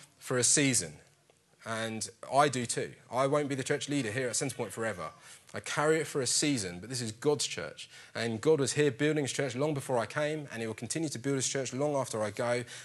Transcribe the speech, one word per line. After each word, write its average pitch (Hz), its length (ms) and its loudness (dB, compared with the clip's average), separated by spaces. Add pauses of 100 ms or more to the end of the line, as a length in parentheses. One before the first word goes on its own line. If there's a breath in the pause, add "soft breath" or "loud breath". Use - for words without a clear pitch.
(180 loud breath)
for 131 200 -2
a 120 60 4
season. 120 500 4 (720)
And 110 440 -4 (240)
I 143 160 6
do 123 180 -2
too. 101 260 -4 (180)
I 131 180 2
won't 147 200 0
be 139 60 -4
the 131 80 -2
church 139 260 -2
leader 135 220 0
here 127 180 -2
at 110 60 -4
Centrepoint 123 360 -4
forever. 95 400 -4 (440 loud breath)
I 104 60 -8
carry 156 400 2
it 147 60 -2
for - 140 -4
a 123 60 0
season, 104 540 0
but 104 80 -12
this 123 120 -4
is 113 120 -4
God's 147 340 0
church. - 420 -8 (260 loud breath)
And 113 260 -2
God 156 180 6
was 135 140 2
here 147 180 4
building 151 340 2
his 127 80 -2
church 135 220 0
long 147 180 2
before 135 260 0
I 110 80 2
came, 151 440 -2
and 117 100 -6
he 113 60 -4
will 110 80 -2
continue 160 360 -4
to 135 80 -6
build 139 180 0
his 127 100 0
church 131 260 -2
long 143 220 0
after 123 260 -2
I 107 100 0
go. 120 340 0 (200 loud breath)